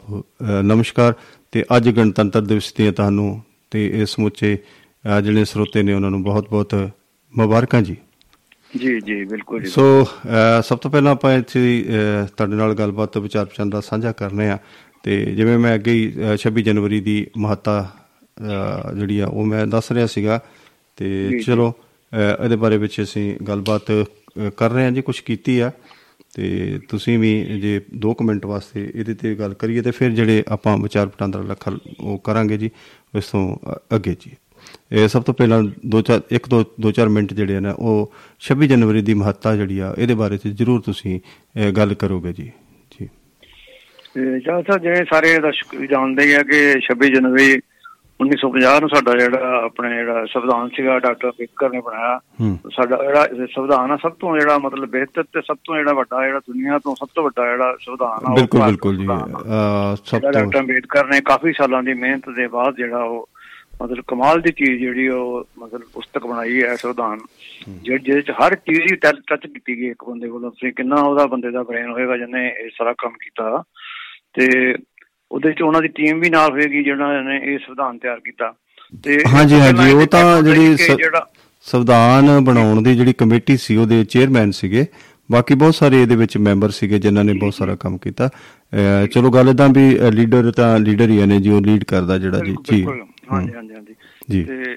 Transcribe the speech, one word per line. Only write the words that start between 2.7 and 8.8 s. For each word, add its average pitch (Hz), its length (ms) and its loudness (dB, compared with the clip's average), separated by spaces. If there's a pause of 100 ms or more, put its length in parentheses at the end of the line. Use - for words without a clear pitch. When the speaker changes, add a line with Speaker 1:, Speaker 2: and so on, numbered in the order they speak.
Speaker 1:
ਦੀਆਂ 107 180 0
ਤੁਹਾਨੂੰ 101 500 -2 (280)
ਤੇ 107 300 -4
ਇਹ 104 60 -2
ਸਮੁੱਚੇ, 104 520 -2 (280)
ਅਹ, 104 340 -4
ਜਿਹੜੇ 107 240 0
ਸਰੋਤੇ 104 380 -4
ਨੇ 101 100 0
ਉਹਨਾਂ 98 180 -2
ਨੂੰ 98 120 -4
ਬਹੁਤ-ਬਹੁਤ 101 680 -4 (480)
ਮੁਬਾਰਕਾਂ 113 440 2
ਜੀ। 92 140 -6 (800)
Speaker 2:
ਜੀ, 123 240 -4